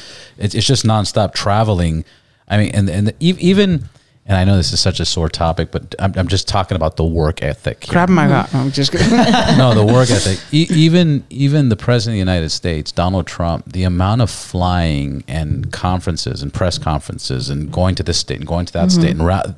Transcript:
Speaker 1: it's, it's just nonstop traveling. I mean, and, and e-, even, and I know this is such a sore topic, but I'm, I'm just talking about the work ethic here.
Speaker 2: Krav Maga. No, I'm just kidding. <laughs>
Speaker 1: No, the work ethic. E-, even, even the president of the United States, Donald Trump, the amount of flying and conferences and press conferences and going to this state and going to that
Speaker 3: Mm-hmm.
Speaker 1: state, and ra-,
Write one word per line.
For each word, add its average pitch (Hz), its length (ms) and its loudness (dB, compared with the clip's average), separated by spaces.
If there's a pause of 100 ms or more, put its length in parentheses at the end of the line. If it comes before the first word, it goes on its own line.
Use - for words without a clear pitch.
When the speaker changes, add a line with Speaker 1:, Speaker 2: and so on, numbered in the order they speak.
(360)
Speaker 1:
it's, 98 180 -6
it's 107 120 0
just 131 180 2
nonstop 107 480 0
traveling. 92 720 0 (420)
I 104 120 0
mean, 104 160 2
and, 98 160 2
and 104 280 -2
e-, 175 200 0
even, 185 500 2 (400)
and 98 80 4
I 92 60 4
know 98 140 4
this 82 160 2
is - 80 -2
such - 180 0
a 87 60 -2
sore 82 240 -2
topic, 82 420 -2
but - 300 -8
I'm, 92 160 0
I'm 92 100 0
just 92 220 -2
talking 98 260 -2
about 78 220 -2
the 80 80 0
work 80 400 0
ethic - 400 -6
here. - 100 -6
Speaker 2:
Krav 175 140 2
Maga. 147 440 2
No, 135 60 0
I'm 135 140 -2
just 139 180 -2
kidding. 170 180 2
<laughs> 226 480 2
Speaker 1:
No, 131 160 4
the 107 140 4
work 123 240 4
ethic. 95 300 0 (120)
E-, 156 160 4
even, 160 640 4
even 139 380 2
the 110 80 2
president 117 380 0
of - 0 -
the 104 40 0 (140)
United 82 180 0
States, 80 400 -4
Donald 90 380 -2
Trump, - 440 -4
the 92 120 -2
amount 92 380 2
of 104 80 2
flying 82 1000 -2
and 78 440 -4
conferences 87 680 -4
and 71 100 -8
press 90 240 -2
conferences 69 720 -6
and 71 200 -6
going 90 240 0
to - 80 -6
this - 160 -2
state - 200 -6
and 73 100 -12
going 87 180 -2
to - 60 -14
that - 160 0
Speaker 3:
Mm-hmm. 180 120 4
Speaker 1:
state, 85 120 2
and 80 120 -2
ra-, 92 200 0 (140)